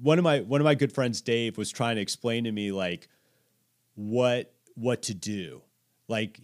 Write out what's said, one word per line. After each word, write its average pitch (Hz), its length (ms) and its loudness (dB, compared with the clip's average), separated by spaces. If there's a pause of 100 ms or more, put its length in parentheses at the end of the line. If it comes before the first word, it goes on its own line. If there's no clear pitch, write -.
one 151 180 6
of 180 40 2
my, 151 180 4
one 127 200 0
of 147 40 4
my 151 120 6
good 139 160 0
friends, 123 300 -2
Dave, 117 360 0
was 104 140 -4
trying 117 240 -2
to 104 60 -2
explain 117 420 -4
to 113 80 -2
me, 104 200 -4
like, 90 360 -4 (840)
what, 120 600 0 (200)
what 120 300 -2
to - 100 -6
do. 87 480 -8 (460)
Like, 110 360 -4